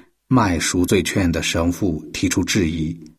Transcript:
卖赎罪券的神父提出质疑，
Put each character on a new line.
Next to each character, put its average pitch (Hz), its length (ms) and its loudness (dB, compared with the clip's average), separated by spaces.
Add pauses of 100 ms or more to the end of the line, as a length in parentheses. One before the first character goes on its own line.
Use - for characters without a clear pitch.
(280)
卖 104 320 2
赎 87 260 0
罪 95 160 4
券 90 280 0
的 80 120 0
神 85 300 0
父 85 420 -4
提 - 160 -2
出 95 140 0
质 87 260 2
疑， 80 280 -4 (220)